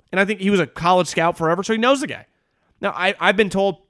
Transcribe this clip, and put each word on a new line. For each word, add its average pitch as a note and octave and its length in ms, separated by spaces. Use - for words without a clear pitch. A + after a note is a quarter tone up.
And F#3 80
I G3+ 40
think G3 140
he F#3+ 100
was G3+ 120
a D3 60
college F3+ 400
scout E3+ 300
forever, E3+ 260
so A3 100
he A3+ 60
knows C4 200
the C#4+ 80
guy. A#2+ 200
Now, G3 120
I, F#3 280
I've F#3 160
been G3+ 140
told F#3+ 400